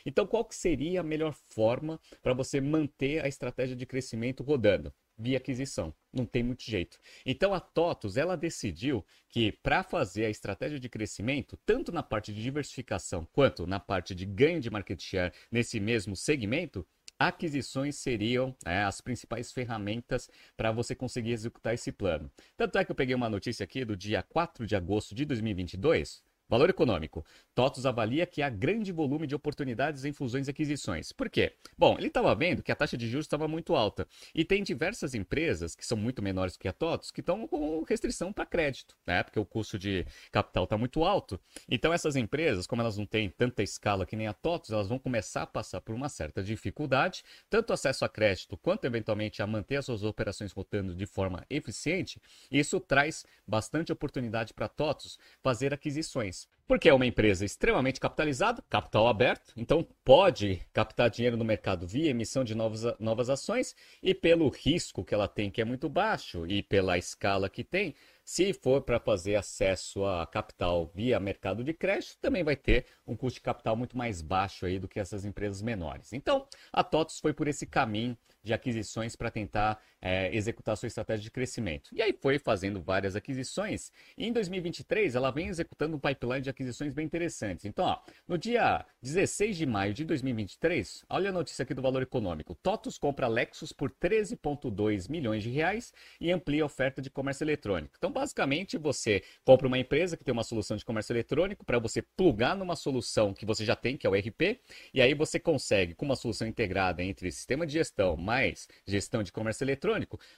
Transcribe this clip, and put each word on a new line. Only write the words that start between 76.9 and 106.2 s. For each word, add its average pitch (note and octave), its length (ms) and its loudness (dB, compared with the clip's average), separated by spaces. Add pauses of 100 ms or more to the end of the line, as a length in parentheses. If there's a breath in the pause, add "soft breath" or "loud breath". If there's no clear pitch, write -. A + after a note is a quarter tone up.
foi D3+ 120 2
por C#3+ 140 -2
esse D3 180 -2
caminho A#2 540 0 (260 soft breath)
de G#2+ 80 -2
aquisições A2+ 640 -2
pra A#2 140 -4
tentar, G#2+ 520 0 (180 soft breath)
é, F#2 360 0
executar A2 400 -2
sua B2 100 -8
estratégia A2 380 -4
de A2+ 60 -14
crescimento. A2+ 640 -6
E - 100 -2
aí G#4 100 2
foi C#3 260 2
fazendo G2+ 420 -2
várias F#2+ 360 0
aquisições. C3 760 -6 (260 loud breath)
E F#3 100 -6
em A#3 60 -2
dois A3+ 160 0
mil F#3+ 100 -6
e F3 40 -4
vinte E3 180 -6
e C#3 40 -14
três, E3+ 320 0
ela C3 140 2
vem D#3+ 180 -4
executando D#3+ 480 -4
um - 20 -10
pipeline C3+ 440 -2
de C3+ 80 -4
aquisições C3 420 -6
bem D3+ 140 -4
interessantes. C#3+ 580 -4
Então, C3+ 220 -2
ó, G#2+ 120 2 (300 loud breath)
no F3+ 80 -2
dia E3 480 2 (160 soft breath)
dezesseis F3+ 560 0
de D#3+ 80 -2
maio G#2 300 2
de D3 100 -4
dois D#3+ 160 0
mil B2+ 140 -2
e - 20 -2
vinte G#2+ 160 -6
e - 60 -20
três, D#3+ 500 0
olha F#3 220 0
a - 20 -2
notícia E3+ 300 -4
aqui C3 100 -4
do C3+ 80 -4
Valor C3 220 2
Econômico. F2+ 600 -4
"TOTUS A3 360 -2
compra C#3+ 280 0
Lexus B2 460 -2
por - 180 -4
treze G#3+ 460 0
ponto C#3 340 -4
dois G#2 380 2
milhões A#2+ 340 -2
de A2 60 -6
reais E3 440 -2 (280 loud breath)
e E3 100 0
amplia D#3 320 0
a D3+ 40 4
oferta C3+ 340 -2
de C3+ 80 -10
comércio C#3 340 -4
eletrônico." G#2 540 -2
Então, F#3 160 -2
basicamente, F#3 640 -2
você B2 460 0 (220 loud breath)
compra C3 220 10
uma B2+ 120 2
empresa D#3+ 380 0
que - 80 -20
tem C3 80 0
uma A#2 120 -2
solução A2 320 -2
de G2 80 -10
comércio A2 300 -4
eletrônico A#2+ 500 0
pra B2 140 2
você A2+ 240 -2
plugar C#3+ 520 4
numa F#3 220 -4
solução A#2 560 0
que G2 140 -12
você G#2+ 180 0
já G#2+ 100 2
tem, B2 220 -2
que - 100 -4
é G#2 40 4
o F#2+ 40 6
R G2+ 160 2
P, F#3+ 300 0 (320 loud breath)
e C3 80 4
aí B2+ 140 6
você D#3 260 0
consegue, G2 540 2
com - 100 -6
uma C#3 120 0
solução G#2+ 300 -4